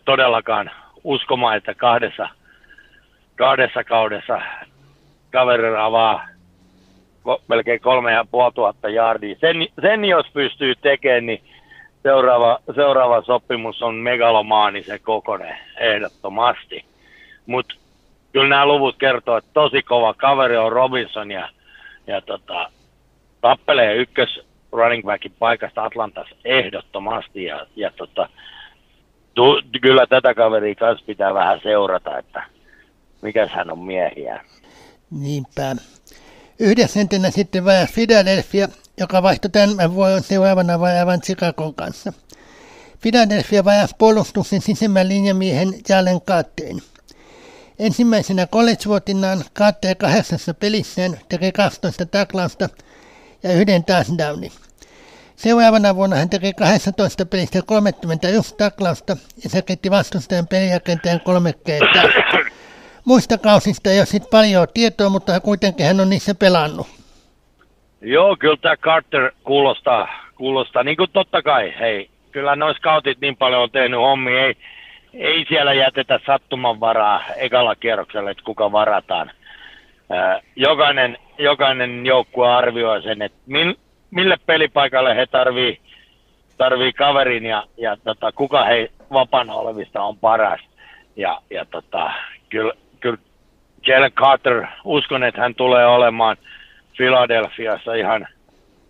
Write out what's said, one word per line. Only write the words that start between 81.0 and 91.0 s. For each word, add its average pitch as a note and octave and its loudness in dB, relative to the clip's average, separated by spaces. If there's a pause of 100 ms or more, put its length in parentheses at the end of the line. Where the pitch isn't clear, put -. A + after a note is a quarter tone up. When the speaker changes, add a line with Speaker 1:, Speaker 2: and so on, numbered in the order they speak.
Speaker 1:
jokainen C3 -2
joukkue B2 2
arvioi A#2 0
sen, G#2+ -6
että - -10
min-, D#3+ -2 (340)
mille F3+ 0 (100)
pelipaikalle C3+ 2
he B2+ 0
tarvii, B2+ 0 (800)
tarvii B2+ 0
kaverin C3 0
ja, G#2+ -4 (120)
ja A2 -4
tota, A2 -6
kuka C3+ -2
he A2+ 0 (220)
vapaana B2+ 0
olevista A2 -8
on G2+ -8
paras. A2 0 (560)